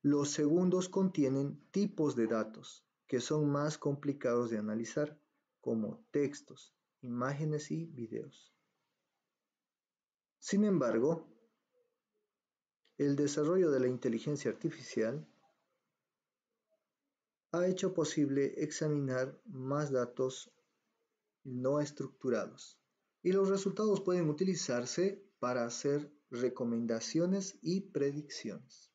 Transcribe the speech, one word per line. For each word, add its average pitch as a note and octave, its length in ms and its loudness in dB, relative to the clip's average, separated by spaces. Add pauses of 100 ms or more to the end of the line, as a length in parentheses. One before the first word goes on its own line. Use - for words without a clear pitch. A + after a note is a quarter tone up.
Los C#3+ 300 2
segundos F3+ 580 2
contienen C#3 720 2 (120)
tipos F3+ 420 2
de A2+ 140 2
datos - 580 -4 (220)
que C3 100 0
son D3+ 320 2
más C#3+ 280 0
complicados C3+ 720 0
de A2+ 80 0
analizar, A2+ 600 -4 (420)
como A2+ 520 -4
textos, C#3+ 600 -4 (280)
imágenes C#3+ 720 -4
y E3 140 -6
videos. A#2+ 640 -12 (1900)
Sin G3+ 240 2
embargo, C#3+ 640 2 (1700)
el C#3+ 160 2
desarrollo D3+ 560 2
de C3+ 80 4
la B2 80 4
inteligencia B2+ 640 -2
artificial C3+ 760 -4 (2250)
ha F3 160 2
hecho F#3 260 0
posible C#3+ 600 0
examinar C#3+ 880 -2
más C#3 480 -2
datos C3 600 -2 (920)
no C3 360 0
estructurados, B2+ 960 -4 (460)
y F3+ 80 2
los F#3+ 200 4
resultados G3 500 2
pueden F3+ 280 2
utilizarse D#3+ 960 0 (140)
para B2 260 0
hacer C#3+ 480 -2 (160)
recomendaciones B2 1300 0
y F#3 200 0 (100)
predicciones. C#3 1040 -4